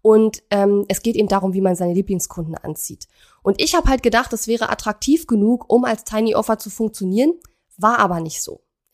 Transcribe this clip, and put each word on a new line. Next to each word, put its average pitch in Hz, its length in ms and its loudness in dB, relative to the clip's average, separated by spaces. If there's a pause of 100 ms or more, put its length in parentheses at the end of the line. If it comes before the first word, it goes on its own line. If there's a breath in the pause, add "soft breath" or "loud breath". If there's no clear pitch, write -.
Und, 220 500 4
ähm, 202 360 2
es - 160 -4
geht 226 140 -2
eben 214 100 2
darum, 190 280 0
wie 196 60 -2
man 190 140 2
seine 175 180 -2
Lieblingskunden 175 600 -4
anzieht. - 540 -12 (340 soft breath)
Und - 180 0
ich 320 140 0
habe 339 140 2
halt 269 160 2
gedacht, 233 280 0
das 226 140 -6
wäre 226 240 -2
attraktiv - 560 -2
genug, 226 420 0
um 247 160 4
als 226 200 -2
Tiny 220 320 0
Offer 220 220 0
zu 208 120 -14
funktionieren, 214 600 0 (440 soft breath)
war 220 220 2
aber 180 220 0
nicht 160 200 -8
so. - 220 -14 (320)